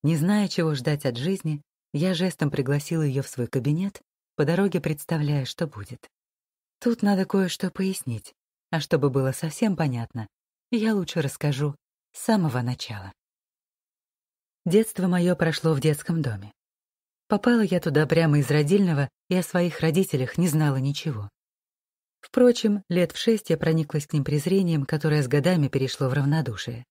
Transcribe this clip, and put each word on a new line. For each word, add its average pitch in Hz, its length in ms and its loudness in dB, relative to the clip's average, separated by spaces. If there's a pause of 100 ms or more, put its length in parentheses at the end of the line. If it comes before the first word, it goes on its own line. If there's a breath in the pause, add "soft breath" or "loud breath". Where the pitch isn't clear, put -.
Не 160 140 2
зная, 196 320 2
чего 160 260 0
ждать 143 320 -2
от 120 100 -2
жизни, 156 460 -4 (320)
я 175 180 0
жестом 165 380 -2
пригласила 147 500 -2
её 139 220 0
в - 60 -10
свой 120 180 -6
кабинет, 147 560 -2 (340)
по 151 80 0
дороге 180 340 0
представляя, 147 680 -2
что - 200 -6
будет. 110 400 -14 (720)
Тут 233 220 -2
надо 202 240 2
кое-что 185 460 -2
пояснить, 185 640 -6 (360)
а 165 100 -2
чтобы 143 280 0
было 131 240 0
совсем 170 440 -2
понятно, 120 500 -4 (440)
я 220 240 0
лучше 175 280 -2
расскажу 143 520 -2 (380)
с - 80 -18
самого 165 400 0
начала. 110 540 -8 (1500)
Детство 190 400 2
моё 175 300 2
прошло 160 360 0
в 139 80 0
детском 156 400 0
доме. 107 320 -6 (720)
Попала 226 360 2
я 180 180 0
туда 151 260 2
прямо 160 340 4
из 143 100 -2
родильного 151 580 4 (220)
и 180 60 2
о 180 60 2
своих 175 380 -2
родителях 156 560 0
не 175 120 2
знала 147 280 2
ничего. 131 540 -4 (920)
Впрочем, 240 680 2
лет 175 220 0
в - 40 -12
шесть 226 320 0
я 165 80 2
прониклась 156 500 0
к - 60 -10
ним 147 100 0
презрением, 160 640 0
которое 151 380 0
с 123 60 -2
годами 147 400 2
перешло 131 420 -2
в - 20 -2
равнодушие. 127 800 -2